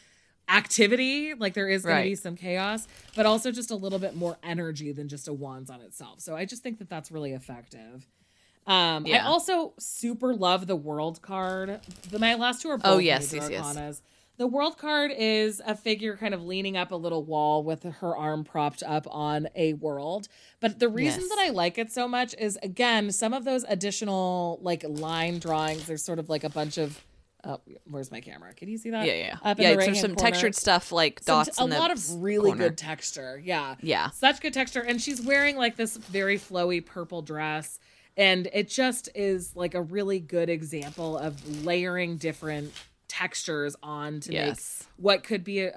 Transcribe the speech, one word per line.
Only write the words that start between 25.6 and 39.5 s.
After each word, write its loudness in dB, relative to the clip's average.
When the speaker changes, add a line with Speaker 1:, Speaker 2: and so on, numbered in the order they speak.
Speaker 1:
there's -6
sort -4
of, -6
like, 0
a -4
bunch -4
of, -4
oh, -8
where's -10
my -12
camera? -18
Can -14
you -6
see -8
that? 0
Speaker 2:
Yeah, 4
yeah. -2
Speaker 1:
Up 2
in 4
Speaker 2:
Yeah, 10
Speaker 1:
the 8
Speaker 2:
there's 4
Speaker 1:
right-hand 2
Speaker 2:
some 2
Speaker 1:
corner. 6
Speaker 2:
textured 2
stuff, 4
like, 2
Speaker 1:
Some 6
Speaker 2:
dots -4
Speaker 1:
t-, 2
Speaker 2:
in 4
Speaker 1:
a 2
Speaker 2:
the 2
Speaker 1:
lot 4
of 0
Speaker 2:
s-, -4
Speaker 1:
really 4
Speaker 2:
corner. 4
Speaker 1:
good -4
texture. -8
Yeah. -2
Speaker 2:
Yeah. 2
Speaker 1:
Such 2
good -4
texture. -2
And -2
she's -4
wearing, 4
like, 2
this -2
very 0
flowy -2
purple -10
dress. -6
And 6
it 0
just 0
is, -2